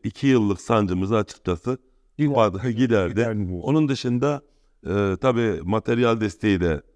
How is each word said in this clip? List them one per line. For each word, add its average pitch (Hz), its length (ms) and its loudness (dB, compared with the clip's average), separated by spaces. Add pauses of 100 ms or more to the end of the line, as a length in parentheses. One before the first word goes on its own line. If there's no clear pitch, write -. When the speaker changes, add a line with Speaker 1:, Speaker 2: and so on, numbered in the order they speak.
Speaker 1:
iki 117 240 -2
yıllık 107 340 2
sancımızı 101 560 0
açıkçası 101 600 -4 (420)
Speaker 2:
Gider- 143 160 0
Speaker 1:
vardı, 107 340 2
<laughs> - 20 -
giderdi. 110 420 0
Speaker 2:
gider 104 360 -2
bu. 90 140 -8
Speaker 1:
Onun 151 240 0
dışında, 135 540 -2 (460)
e, 98 340 0
tabii 117 420 0
materyal 113 580 0
desteği 101 400 0
de, 87 120 2
e, 71 80 -4 (140)